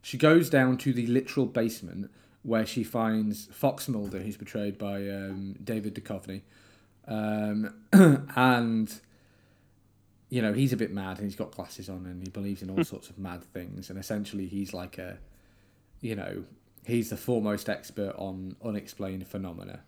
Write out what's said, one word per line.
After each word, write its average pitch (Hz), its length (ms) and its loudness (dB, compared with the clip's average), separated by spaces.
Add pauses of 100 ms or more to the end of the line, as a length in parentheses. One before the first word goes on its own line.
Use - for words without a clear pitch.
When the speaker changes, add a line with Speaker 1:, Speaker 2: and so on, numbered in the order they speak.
Speaker 1:
She - 140 -8
goes 156 320 8
down 127 300 6
to 135 140 0
the 120 140 0
literal 127 400 2
basement 110 640 -4 (320)
where 110 220 2
she 113 180 -2
finds 110 720 0
Fox - 360 -2
Mulder, 101 320 -4
who's 101 180 -8
portrayed 104 400 -4
by, 101 320 -4
um, 98 520 -8
David 107 320 -4
Duchovny, 98 460 -8 (640)
um, 107 680 -2 (180)
<clears throat> 151 420 10
and, 117 640 4 (1300)
you 123 100 0
know, 107 140 2
he's 131 180 2
a 120 40 0
bit 107 140 -2
mad 95 280 -6
and 104 80 -4
he's 98 100 -6
got - 140 -8
glasses 92 400 -12
on 92 160 -10
and 90 160 -10
he 92 80 -8
believes 101 320 -6
in 95 80 -8
all 98 60 -4
Speaker 2:
Hmm. 170 60 2
Speaker 1:
sorts - 280 -6
of - 80 -16
mad 90 260 -8
things. 95 460 -12
And 95 80 -10
essentially, 101 480 -6
he's 98 260 -6
like 90 240 -10
a, 90 220 -12 (840)
you 113 160 -4
know, 95 280 -8 (420)
he's 117 240 0
the 104 80 -6
foremost 107 500 0
expert - 480 -6
on 95 480 -8
unexplained 95 640 -6
phenomena 95 580 -10